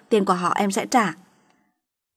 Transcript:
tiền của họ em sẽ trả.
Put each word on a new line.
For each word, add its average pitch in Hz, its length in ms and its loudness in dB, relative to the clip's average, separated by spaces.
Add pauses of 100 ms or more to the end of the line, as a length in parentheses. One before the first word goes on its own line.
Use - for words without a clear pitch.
tiền 208 160 2
của 196 80 2
họ 180 220 -2
em 202 160 0
sẽ - 140 -2
trả. 220 280 0 (1040)